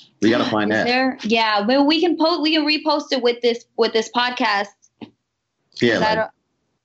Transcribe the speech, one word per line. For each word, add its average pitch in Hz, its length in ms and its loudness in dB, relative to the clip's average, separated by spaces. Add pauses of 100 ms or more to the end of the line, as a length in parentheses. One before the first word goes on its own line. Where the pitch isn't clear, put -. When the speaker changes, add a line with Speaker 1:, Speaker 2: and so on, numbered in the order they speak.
(220)
Speaker 1:
We 104 80 4
gotta 170 200 2
find 214 220 0
Speaker 2:
Is 220 60 2
Speaker 1:
that. 202 80 0
Speaker 2:
there? 254 380 0
Yeah, 214 440 0
but 277 180 2
we 320 160 2
can 330 160 0
po-, 320 240 0
we 311 120 0
can 311 120 0
repost 302 460 -2
it 262 100 -2
with 240 200 0
this, 233 240 -2 (120)
with 220 160 0
this 220 220 0
podcast. 240 520 -2 (1120)
Speaker 1:
Yeah, 120 140 4
Speaker 2:
'Cause 98 60 0
I 220 80 2
Speaker 1:
like, 220 60 0
Speaker 2:
don't 220 160 -4 (540)